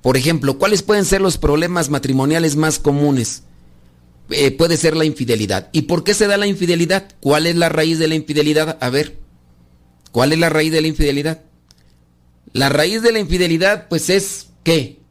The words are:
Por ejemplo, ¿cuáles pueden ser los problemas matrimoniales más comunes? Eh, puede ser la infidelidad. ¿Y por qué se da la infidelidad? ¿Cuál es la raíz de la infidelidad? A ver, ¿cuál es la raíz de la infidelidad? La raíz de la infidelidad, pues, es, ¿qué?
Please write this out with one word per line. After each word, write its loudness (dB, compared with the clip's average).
Por 0
ejemplo, 0
¿cuáles 2
pueden 2
ser 0
los 0
problemas 0
matrimoniales 0
más 0
comunes? 0
Eh, 2
puede 0
ser 0
la 0
infidelidad. -2
¿Y 0
por -2
qué 0
se 2
da 2
la 0
infidelidad? 0
¿Cuál 0
es 0
la 2
raíz 0
de 0
la -2
infidelidad? 0
A -4
ver, -4
¿cuál 2
es 0
la 2
raíz 0
de 2
la 0
infidelidad? -2
La 0
raíz 0
de 4
la 0
infidelidad, 0
pues, -2
es, -2
¿qué? 0